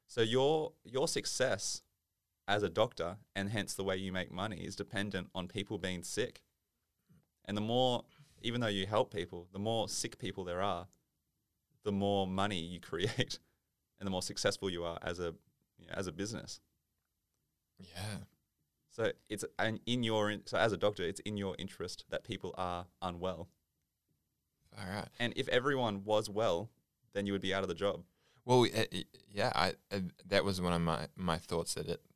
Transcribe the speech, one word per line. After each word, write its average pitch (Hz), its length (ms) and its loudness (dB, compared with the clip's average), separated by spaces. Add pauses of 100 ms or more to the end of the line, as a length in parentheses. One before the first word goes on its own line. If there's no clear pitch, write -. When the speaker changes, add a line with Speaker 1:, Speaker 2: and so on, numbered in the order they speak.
Speaker 1:
So - 120 0
your, 135 520 4 (120)
your 131 240 0
success - 760 -2 (640)
as 104 160 2
a 95 60 4
doctor, 95 480 0 (180)
and 98 140 -2
hence 104 260 -2
the 98 100 -4
way 95 120 2
you 95 160 -4
make 92 200 -4
money, 92 320 -4
is 98 120 -8
dependent 98 580 -4
on 90 140 -4
people 98 300 -4
being 92 240 -4
sick. - 400 -4 (1040)
And 101 100 -2
the 107 60 0
more, 123 420 4 (380)
even 120 180 -2
though 120 60 2
you 98 200 0
help 110 280 2
people, 90 380 -6
the 98 60 -10
more 110 300 0
sick - 300 -4
people - 260 -6
there 87 160 -2
are, 95 260 -2 (1000)
the 104 80 0
more 101 340 2
money 95 340 0
you 87 200 -8
<laughs> - 100 -16
create - 480 -2 (600)
and 101 80 -6
the 98 40 -2
more 92 120 -2
successful - 460 0
you 85 160 -4
are 85 180 -4
as 87 180 -4
a, 85 140 -2 (440)
you 85 80 -20
know, 85 80 -12
as 95 120 -4
a 87 60 -6
business. 98 480 -8 (1160)
Speaker 2:
Yeah. 98 400 -8 (720)
Speaker 1:
So 110 220 0 (160)
it's 104 160 -4 (140)
an, 110 280 2
in 123 160 2
your 107 280 4
in-, 101 140 -4
so - 140 0
as 107 140 6
a 92 40 0
doctor, 98 260 2
it's 87 180 -2
in 107 160 -4
your 98 220 -2
interest - 520 -8
that - 140 -4
people - 340 -8
are 90 280 -2 (160)
unwell. 87 460 -4 (1300)
Speaker 2:
All 101 100 -10
right. 98 200 -4 (100)
Speaker 1:
And 120 180 -2
if - 120 -2
everyone 123 560 2
was 107 240 4
well, 104 420 2 (420)
then 101 140 0
you 101 60 0
would 95 100 0
be 95 120 2
out 98 80 2
of 92 60 0
the 87 60 -2
job. 85 280 0 (420)
Speaker 2:
Well, 123 200 8
it, 113 280 2
it, - 140 -4 (260)
yeah, 101 220 0
I, 90 200 2 (160)
uh, 101 100 0 (260)
that 98 180 6
was 95 160 0
one 87 120 2
of 85 100 4
my, 78 240 0 (100)
my 85 220 0
thoughts 82 360 -2
that 78 140 -6
it 85 120 -2 (160)